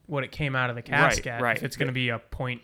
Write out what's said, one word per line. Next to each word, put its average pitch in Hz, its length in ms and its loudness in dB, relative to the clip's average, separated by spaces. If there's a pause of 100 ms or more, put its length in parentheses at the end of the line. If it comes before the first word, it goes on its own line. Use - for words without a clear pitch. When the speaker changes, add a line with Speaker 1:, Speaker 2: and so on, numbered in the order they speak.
Speaker 1:
what 139 180 -2
it - 80 -10
came 139 240 -2
out 127 140 2
of 120 60 -4
the 120 60 -8
Speaker 2:
Right, - 80 -12
Speaker 1:
cask 143 380 4
at, 117 120 -4
Speaker 2:
right. 117 160 2
Speaker 1:
if - 60 -6
it's 135 140 -6
gonna 135 160 -2
be 127 160 0
a 113 100 -2
point 123 440 -8